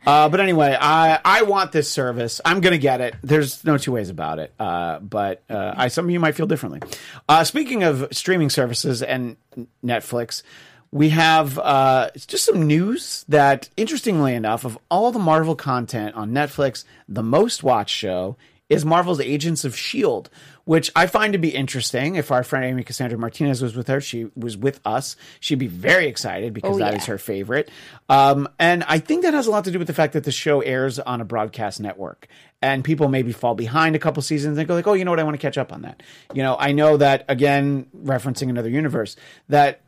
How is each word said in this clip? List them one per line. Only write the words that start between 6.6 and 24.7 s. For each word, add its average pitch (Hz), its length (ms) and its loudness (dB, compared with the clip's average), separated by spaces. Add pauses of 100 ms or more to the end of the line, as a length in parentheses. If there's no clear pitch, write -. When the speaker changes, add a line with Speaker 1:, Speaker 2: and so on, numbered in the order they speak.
Speaker 1:
Uh, 160 160 6
speaking 254 400 -2
of 139 280 0
streaming 175 380 0
services 123 540 -2
and 123 320 -4 (480)
Netflix, 120 580 -4 (500)
we 151 180 4
have, 160 500 4
uh, 135 520 4 (160)
just - 180 -4
some 185 200 2
news 180 600 0
that, 139 480 4
interestingly 196 600 0
enough, 110 280 -2
of 117 140 -8 (120)
all 214 220 2
the 233 80 -2
Marvel 160 360 2
content 117 600 -4
on 107 160 -6
Netflix, 143 540 -2 (240)
the 110 140 -6
most 160 380 2
watched 110 340 2
show 92 420 -4 (320)
is - 160 2
Marvel's 170 340 2
Agents 143 440 -2
of 131 140 -6
shield, 143 500 -2 (360)
which 160 320 2
I 170 100 4
find 208 280 0
to 202 60 2
be 165 100 0
interesting. 135 640 -4
If 151 160 -4
our 127 120 2
friend 131 220 -4
Amy 127 180 -4
Cassandra 120 360 -8
Martinez 123 420 -2
was 117 140 -4
with 120 140 -6
her, 135 120 0
she 117 340 -8
was 117 220 -10
with 135 260 -4